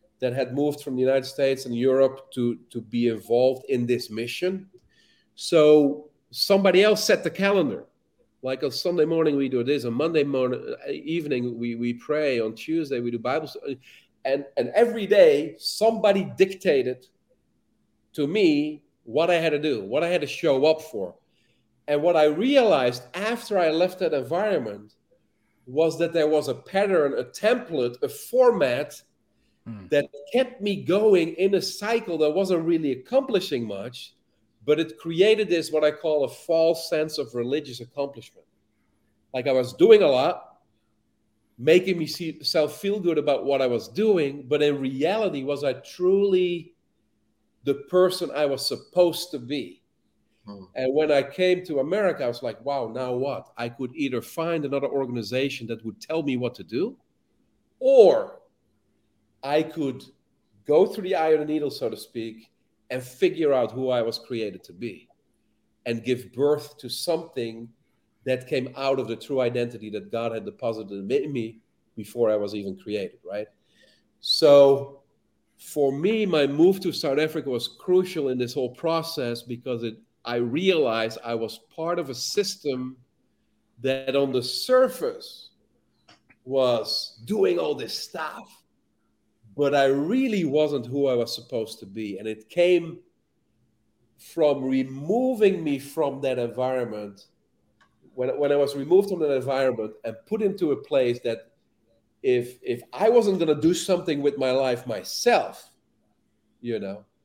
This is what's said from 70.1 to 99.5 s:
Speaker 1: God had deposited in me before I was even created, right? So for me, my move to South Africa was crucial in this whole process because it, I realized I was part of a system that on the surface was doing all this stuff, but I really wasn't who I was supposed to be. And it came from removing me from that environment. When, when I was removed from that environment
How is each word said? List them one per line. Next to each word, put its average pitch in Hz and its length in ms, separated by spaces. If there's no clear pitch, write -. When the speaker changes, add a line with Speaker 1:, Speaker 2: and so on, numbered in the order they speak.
Speaker 1:
God 117 220
had 110 120
deposited 101 680
in 143 200
me 113 280
before 113 340
I 107 80
was 104 200
even 98 200
created, 104 480
right? 104 220
So 139 800
for 139 340
me, 202 340
my 156 220
move 175 320
to 175 120
South 143 280
Africa 156 280
was 123 200
crucial 180 640
in 127 80
this 123 140
whole 127 220
process 156 680
because 120 420
it, 113 120
I 120 120
realized 120 880
I 117 120
was 113 240
part 170 260
of 139 100
a 123 60
system 131 800
that 135 340
on 139 160
the 127 100
surface - 1080
was 127 800
doing 190 340
all 151 160
this 123 200
stuff, - 680
but 143 180
I 139 120
really 185 580
wasn't 143 400
who 139 220
I 131 80
was 117 200
supposed - 460
to 104 60
be. 101 320
And 110 100
it 110 220
came 175 480
from 147 440
removing 170 1000
me 143 140
from 139 440
that 131 160
environment. 117 880
When, 131 240
when 143 140
I 143 40
was 143 200
removed 175 340
from 180 100
that 147 140
environment 127 580